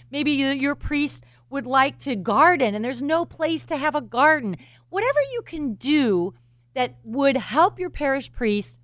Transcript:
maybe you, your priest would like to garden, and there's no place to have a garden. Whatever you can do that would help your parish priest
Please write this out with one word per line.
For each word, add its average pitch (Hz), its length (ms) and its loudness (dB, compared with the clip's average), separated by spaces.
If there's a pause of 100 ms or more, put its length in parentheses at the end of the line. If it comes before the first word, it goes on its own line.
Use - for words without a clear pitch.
(100)
maybe 294 220 2
you, 269 160 2
your 277 260 0
priest 294 480 -2 (260)
would 262 180 -6
like 269 320 2
to 269 180 -4
garden, 240 580 4
and 214 100 -4
there's 247 180 -4
no 320 220 0
place 320 420 -4
to 330 100 -4
have 285 180 -2
a 302 60 -2
garden. 247 560 2 (320)
Whatever 494 320 0 (120)
you 480 100 -4
can 294 320 -6
do 214 600 0 (400)
that 254 300 -4
would 262 320 2
help 285 420 2
your 359 120 -6
parish 277 420 -4
priest 208 500 -2